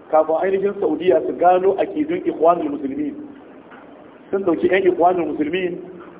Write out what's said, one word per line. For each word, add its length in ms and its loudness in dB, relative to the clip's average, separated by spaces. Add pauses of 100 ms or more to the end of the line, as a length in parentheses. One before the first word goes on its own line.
(120)
kafin 300 4
ainihin 380 0
Saudiya 480 2
su 100 -4
gano 400 4
akidun 480 -2
Ikhwanul 460 2
Muslimin. 440 -6 (1160)
Sun 140 -2
dauki 240 0
ƴan 180 2
Ikhwanul 480 2
Muslimin 420 -2 (420)